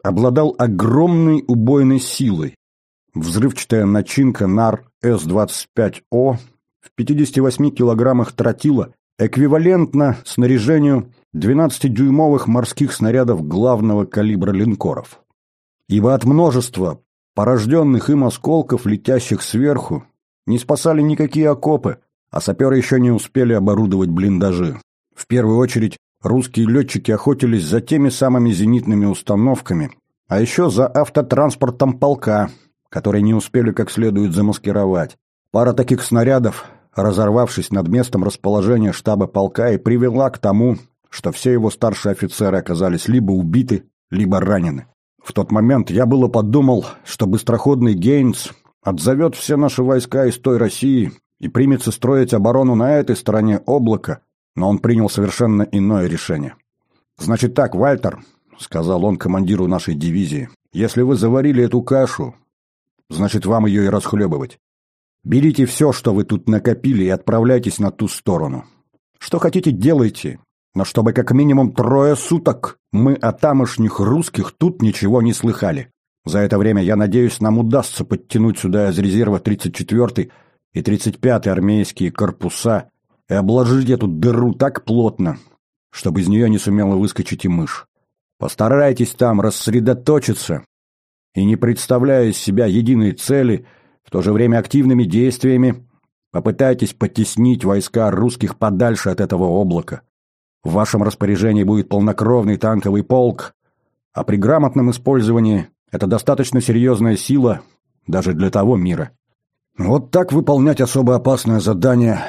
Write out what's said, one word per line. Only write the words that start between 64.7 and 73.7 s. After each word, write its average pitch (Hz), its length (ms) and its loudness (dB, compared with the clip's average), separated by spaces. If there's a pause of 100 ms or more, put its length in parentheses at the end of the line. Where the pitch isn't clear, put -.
Берите 143 440 2
всё, 139 260 0
что 110 220 -2
вы 104 100 0
тут - 240 -6
накопили, 110 560 0
и 92 60 0
отправляйтесь 113 680 0
на 101 120 0
ту 104 180 -4
сторону. 78 560 -4 (540)
Что - 200 -4
хотите, 175 320 0
делайте, 110 680 0 (360)
но 95 100 -2
чтобы 113 280 0
как 120 200 0
минимум 135 400 4
трое 139 440 2
суток - 640 -2 (140)
мы 123 220 4
о 120 180 -2
тамошних 123 680 0